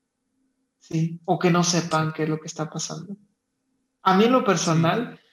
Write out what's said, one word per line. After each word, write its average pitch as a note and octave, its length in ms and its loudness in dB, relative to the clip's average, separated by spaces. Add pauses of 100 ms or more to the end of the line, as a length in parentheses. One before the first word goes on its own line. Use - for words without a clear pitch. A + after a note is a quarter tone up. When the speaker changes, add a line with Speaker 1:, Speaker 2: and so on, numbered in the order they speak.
(920)
Speaker 1:
Sí, E3 360 -4
o E3+ 120 0
que F3+ 120 2
no F3 140 2
sepan D#3+ 440 0
Speaker 2:
Sí. D#3 80 -8
Speaker 1:
qué D#3 80 -4
es D#3 60 -2
lo D#3 100 -2
que - 60 -16
está D#3+ 240 -8
pasando. E3 460 -12 (840)
A F#3 140 4
mí G#3+ 80 6
en B3 80 4
lo B3+ 120 4
personal F3 720 0
Speaker 2:
Sí. - 60 -20 (100)